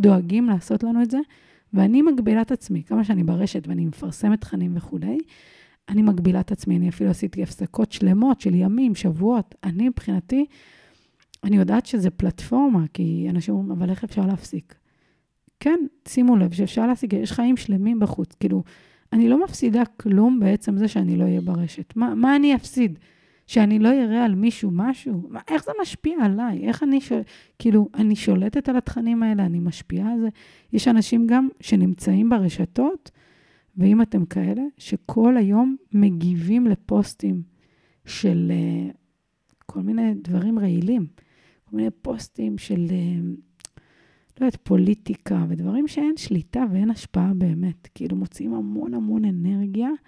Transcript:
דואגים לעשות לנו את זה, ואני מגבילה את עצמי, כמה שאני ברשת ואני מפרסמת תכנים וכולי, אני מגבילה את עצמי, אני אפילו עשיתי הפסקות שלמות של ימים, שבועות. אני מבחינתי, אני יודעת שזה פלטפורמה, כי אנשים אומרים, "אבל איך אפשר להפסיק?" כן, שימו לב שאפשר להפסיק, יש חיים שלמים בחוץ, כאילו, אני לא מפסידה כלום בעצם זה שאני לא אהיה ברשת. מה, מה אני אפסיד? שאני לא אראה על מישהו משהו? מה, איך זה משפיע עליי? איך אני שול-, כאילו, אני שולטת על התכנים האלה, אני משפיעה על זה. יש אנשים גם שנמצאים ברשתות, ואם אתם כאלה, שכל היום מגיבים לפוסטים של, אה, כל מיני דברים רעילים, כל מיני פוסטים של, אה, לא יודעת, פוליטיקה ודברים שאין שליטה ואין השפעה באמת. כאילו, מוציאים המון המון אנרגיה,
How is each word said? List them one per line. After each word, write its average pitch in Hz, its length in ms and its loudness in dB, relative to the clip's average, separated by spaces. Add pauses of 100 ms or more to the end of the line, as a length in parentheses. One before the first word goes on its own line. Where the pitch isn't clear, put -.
דואגים 196 460 4
לעשות 208 360 0
לנו 233 200 0
את 233 80 0
זה, 254 80 -2 (540)
ואני 208 300 4
מגבילה 226 400 2
את 226 100 -4
עצמי, 190 300 -4
כמה 220 220 0
שאני 196 180 2
ברשת 175 460 -2
ואני 170 180 -2
מפרסמת 208 540 -2
תכנים 180 360 -4
וכולי, 196 420 -6 (720)
אני 208 140 2
מגבילה 185 380 2
את - 120 -4
עצמי, 190 240 -2
אני 175 120 2
אפילו 196 220 0
עשיתי 190 320 -4
הפסקות - 500 -4
שלמות 214 480 2
של 190 140 0
ימים, 202 400 2
שבועות. 196 600 -2 (100)
אני 196 240 0
מבחינתי, 240 580 -2 (960)
אני 202 120 2
יודעת 202 300 2
שזה 185 240 0
פלטפורמה, 226 840 0
כי 170 380 -4
אנשים 175 240 -2
אומרים, 196 240 -4
"אבל 180 120 -2
איך 190 140 -4
אפשר 208 220 -2
להפסיק?" 185 480 -6 (840)
כן, 320 180 2 (300)
שימו 247 280 4
לב 180 160 2
שאפשר 202 340 -2
להפסיק, 240 260 -2
יש 208 200 -2
חיים 247 240 2
שלמים 214 440 -2
בחוץ, 196 400 -4
כאילו, 190 220 0 (500)
אני 226 160 4
לא 277 160 4
מפסידה 240 400 0
כלום 226 560 2
בעצם 202 360 0
זה 208 120 0
שאני 180 280 0
לא 180 80 2
אהיה 180 160 0
ברשת. 175 560 -6
מה, 233 180 0
מה 254 220 4
אני 285 180 4
אפסיד? 233 440 -2 (480)
שאני 214 320 4
לא 214 100 4
אראה 240 360 2
על 214 100 2
מישהו 214 380 0
משהו? 208 560 -4
מה, 226 200 -14
איך 302 160 -2
זה 571 80 -6 (100)
משפיע 320 420 -4
עליי? 202 440 -2
איך 233 140 -4
אני 277 180 2
שול-, 226 220 -4 (360)
כאילו, 214 360 4
אני 214 220 2
שולטת 208 520 0
על 254 80 0
התכנים 233 460 -2
האלה, 208 240 2
אני 170 140 -2
משפיעה 175 520 -4
על 233 80 -2
זה. 226 80 -2 (440)
יש 226 160 0
אנשים 233 380 4
גם 254 220 4 (120)
שנמצאים 190 680 2
ברשתות, 233 840 -2 (640)
ואם 196 260 4
אתם 214 220 0
כאלה, 190 380 -2 (160)
שכל 226 580 0
היום 233 400 2 (160)
מגיבים 185 760 2
לפוסטים 202 760 -2 (640)
של, 196 500 -2
אה, - 360 -4 (760)
כל - 140 -10
מיני 220 340 -2
דברים 190 440 -2
רעילים, 185 480 0 (580)
כל 214 120 -14
מיני 220 140 -2 (120)
פוסטים 220 560 -8
של, 180 320 -4
אה, 175 300 -2 (1200)
לא 254 60 0
יודעת, 247 160 -2
פוליטיקה 190 840 0
ודברים 185 400 -4
שאין 302 280 -2
שליטה 226 560 -4
ואין 196 180 0
השפעה 190 440 -2
באמת. 175 600 -2
כאילו, - 220 -6
מוציאים 113 380 -6
המון 110 400 -6
המון 220 300 -2
אנרגיה, 196 640 -2 (180)